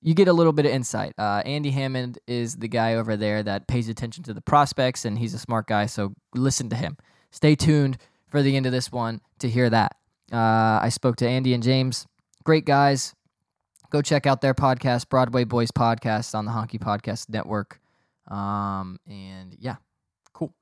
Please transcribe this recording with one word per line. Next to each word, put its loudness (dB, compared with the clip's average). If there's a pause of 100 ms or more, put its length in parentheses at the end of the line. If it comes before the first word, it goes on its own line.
You 2
get 6
a 8
little 6
bit 2
of 4
insight. -4
Uh, 0
Andy -4
Hammond -4
is -4
the -8
guy 0
over -2
there -2
that -4
pays -2
attention -10
to -12
the -12
prospects, 0
and -4
he's -4
a -8
smart -4
guy, 0
so -6 (200)
listen -2
to -4
him. -6 (360)
Stay 4
tuned 2 (320)
for 0
the 2
end 0
of 0
this -4
one -6 (200)
to -2
hear 2
that. 2 (340)
Uh, 2
I 0
spoke -2
to 0
Andy 0
and -2
James, 0 (380)
great 4
guys. 2 (760)
Go 0
check 0
out 2
their 2
podcast, 0
Broadway 2
Boys 0
Podcast, 0
on -4
the -6
Hockey -6
Podcast -4
Network. -6 (480)
Um, -6
and -18
yeah, -10 (580)
cool. -10 (100)